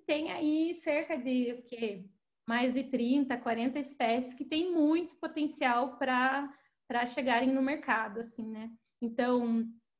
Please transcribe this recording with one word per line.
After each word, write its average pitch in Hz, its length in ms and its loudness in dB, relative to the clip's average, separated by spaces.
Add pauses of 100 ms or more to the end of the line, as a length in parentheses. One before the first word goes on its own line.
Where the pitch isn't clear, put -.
tem 302 260 0
aí 320 440 0
cerca 311 420 -2
de, 247 360 0
o 247 100 -12
quê? 208 420 -6 (420)
Mais 240 260 2
de 262 120 0
trinta, 254 520 2
quarenta 247 420 -2
espécies 254 540 -2
que - 120 -8
têm 339 280 0
muito 330 420 2
potencial 269 840 0
pra, 262 500 2 (400)
pra 240 180 0
chegarem 254 460 2
no 269 100 2
mercado, 226 580 0
assim, 226 300 -10
né? 220 200 -10 (320)
Então, 233 640 2 (340)